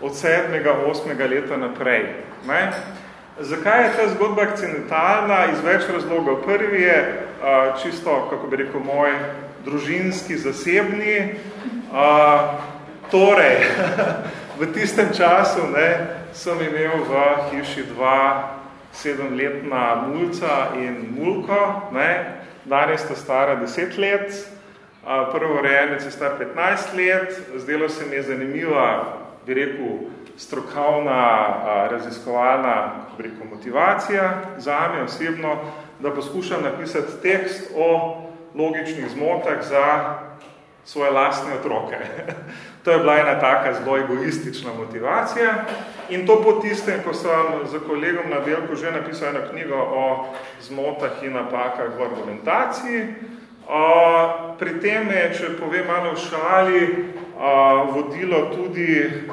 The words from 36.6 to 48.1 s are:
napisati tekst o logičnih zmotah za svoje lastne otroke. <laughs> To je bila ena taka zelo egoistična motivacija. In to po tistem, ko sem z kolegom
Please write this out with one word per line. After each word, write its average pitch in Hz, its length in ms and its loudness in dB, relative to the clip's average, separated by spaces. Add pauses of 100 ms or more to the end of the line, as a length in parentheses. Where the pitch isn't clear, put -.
napisati - 600 -6
tekst 185 540 -2
o 165 400 2 (380)
logičnih 156 560 -4
zmotah 151 520 -2
za 143 540 2 (680)
svoje 143 260 0
lastne 139 440 2
otroke. 110 420 -4 (480)
<laughs> - 240 -16 (160)
To 175 60 2
je 165 80 8
bila 151 200 6
ena 143 220 4
taka 131 340 4
zelo 135 240 0
egoistična 127 800 -4
motivacija. 175 760 -2 (540)
In 185 180 -4
to 220 160 8
po 214 100 6
tistem, 208 520 -2
ko 165 100 -4
sem 160 560 0
z 151 160 -6
kolegom 160 440 -2